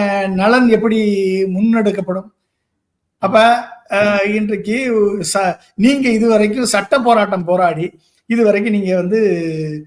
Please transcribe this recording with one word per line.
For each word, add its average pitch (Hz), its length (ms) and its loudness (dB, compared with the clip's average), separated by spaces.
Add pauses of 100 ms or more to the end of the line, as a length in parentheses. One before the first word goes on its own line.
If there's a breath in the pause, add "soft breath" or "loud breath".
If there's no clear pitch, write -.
(280)
நலன் 226 420 2
எப்படி 220 300 2 (440)
முன்னெடுக்கப்படும்? 196 880 -2 (880)
அப்ப, 226 460 2 (280)
அ, 202 320 2
இன்றைக்கு 214 680 -2 (400)
ச-, 190 240 -2 (180 soft breath)
நீங்க 254 340 2
இதுவரைக்கும் 220 560 2
சட்ட 202 340 0
போராட்டம் 202 460 0
போராடி, 175 540 -2 (260)
இதுவரைக்கும் 214 480 0
நீங்க 190 220 -2
வந்து, 185 240 -2 (680)